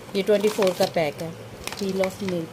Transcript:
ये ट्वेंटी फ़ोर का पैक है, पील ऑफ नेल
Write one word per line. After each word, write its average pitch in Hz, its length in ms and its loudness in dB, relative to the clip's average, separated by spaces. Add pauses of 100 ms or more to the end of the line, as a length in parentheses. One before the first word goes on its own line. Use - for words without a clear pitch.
(160)
ये 196 60 2
ट्वेंटी 208 280 4
फ़ोर 196 220 4
का 185 140 2
पैक 156 300 0
है, 165 160 -8 (480)
पील 190 220 0
ऑफ 190 220 -2
नेल 180 300 -2